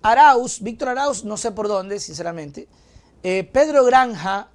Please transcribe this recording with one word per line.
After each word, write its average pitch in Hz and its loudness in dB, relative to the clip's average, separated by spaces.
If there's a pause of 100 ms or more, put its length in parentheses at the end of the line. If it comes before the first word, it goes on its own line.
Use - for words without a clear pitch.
Arauz, 254 4
Víctor 233 -8
Arauz, 262 -4
no 208 -8
sé 233 -6
por 208 -6
dónde, 196 -4
sinceramente. 165 -12 (560)
Eh, 185 -2
Pedro 285 2
Granja 220 0